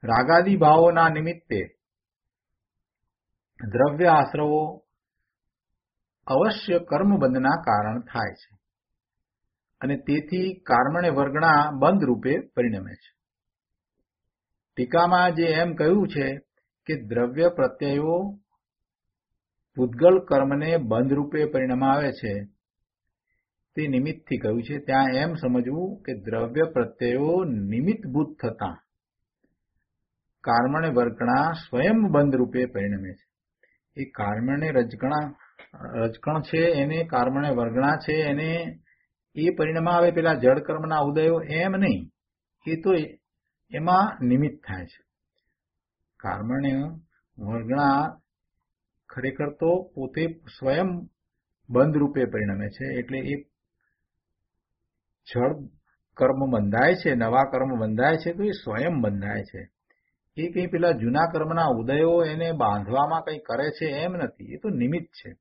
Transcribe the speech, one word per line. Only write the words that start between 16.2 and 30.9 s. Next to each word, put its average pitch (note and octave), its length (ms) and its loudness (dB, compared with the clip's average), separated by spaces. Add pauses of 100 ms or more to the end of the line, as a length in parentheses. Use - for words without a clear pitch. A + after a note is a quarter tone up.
કે D#3 100 -4
દ્રવ્ય A#2+ 540 0
પ્રત્યયો D#3 920 -2 (1400)
પૂતગલ C3+ 440 4
કર્મને C#3+ 580 0
બંધ C3 360 0
રૂપે D3 320 -2
પરિણમાવે C3+ 680 0
છે G2+ 320 -6 (1300)
તે D#3 120 -4
નિમિત્તથી C#3 500 -4
કહ્યું A2 260 -2
છે, A2+ 160 -8
ત્યાં C3 360 0
એમ D#3 180 -2
સમજવું C#3 680 -4
કે - 120 -10
દ્રવ્ય A#2 600 -2
પ્રત્યયો C#3 680 0
નિમિત્તભૂત C3 1000 -2
થતા F2+ 420 -8 (1600)
કર્મણે C3+ 460 0
વર્ગણા B2 600 0